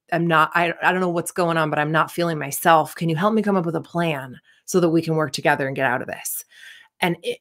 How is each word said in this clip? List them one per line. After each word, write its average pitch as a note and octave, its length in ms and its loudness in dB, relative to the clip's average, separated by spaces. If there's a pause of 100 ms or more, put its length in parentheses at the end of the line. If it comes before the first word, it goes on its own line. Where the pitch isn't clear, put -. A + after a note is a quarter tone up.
(120)
am E3+ 140 0
not, D#3+ 280 4
I, E3+ 280 0
I E3 100 4
don't F#3 80 0
know F#3 80 0
what's E3+ 240 -4
going E3+ 240 0
on, D#3 140 0
but D3 80 -2
I'm D3+ 140 0
not D#3 180 0
feeling E3+ 280 -2
myself. D3+ 560 2
Can E3 140 -4
you E3 80 0
help G#3 180 0
me G#3+ 80 2
come G3+ 140 0
up E3+ 100 0
with E3+ 100 -2
a C#3+ 40 -4
plan C#3 580 -6 (260)
so - 140 -2
that E3+ 120 4
we D#3+ 120 2
can D#3+ 140 -2
work D3+ 160 -2
together D3 340 0
and C3+ 80 -8
get C3+ 120 0
out B2 160 -2
of - 60 -10
this?" - 360 -10 (560)
And E3+ 240 0
i-, - 160 -6